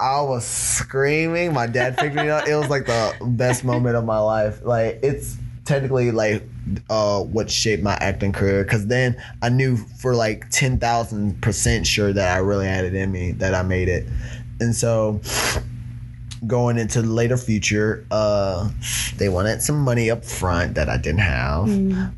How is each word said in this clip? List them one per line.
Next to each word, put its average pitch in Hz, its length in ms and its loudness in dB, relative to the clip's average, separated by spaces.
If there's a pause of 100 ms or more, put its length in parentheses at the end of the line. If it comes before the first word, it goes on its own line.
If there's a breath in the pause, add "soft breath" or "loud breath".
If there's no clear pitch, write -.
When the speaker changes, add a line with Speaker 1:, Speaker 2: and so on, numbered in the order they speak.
Speaker 1:
I 135 200 2
was 131 260 -2
screaming. 160 1040 0
My 123 140 2
dad 123 300 0
picked 143 180 0
me 151 140 0
up. 151 180 2
It 151 80 2
was, 147 160 2
like, 135 160 0
the 117 360 2
best 123 420 2
moment 123 320 2
of 117 80 0
my 110 140 0
life. 107 460 2
Like, 113 380 0
it's 123 340 -2 (280)
technically, 131 480 2
like, 107 300 2 (460)
uh, 104 320 2
what 98 300 -2
shaped - 320 0
my 101 180 0
acting 98 320 0
career, 98 320 2
'cause 104 220 0
then 123 300 2 (260 loud breath)
I 120 60 2
knew 127 280 4
for, 123 380 -2
like, 110 360 0
ten 127 280 2
thousand 110 640 0
percent 117 440 2
sure 101 260 2
that 92 240 2
I - 20 2
really 98 280 2
had 95 180 0
it 92 100 -2
in 95 160 -2
me, 90 220 -2
that 95 220 0
I 92 80 0
made 92 260 0
it. 85 180 0 (540 loud breath)
And 117 160 0
so 110 440 0 (1300 loud breath)
going 120 320 2
into 113 220 0
the 113 80 2
later 117 300 2
future, 107 720 0
uh, 104 580 2 (480 loud breath)
they 98 140 0
wanted 107 320 0
some 151 180 0
money 120 300 2
up 117 140 -2
front 87 500 -2
that 76 160 0
I - 80 0
didn't 76 220 0
have. 69 480 0
Speaker 2:
Mm. 190 500 0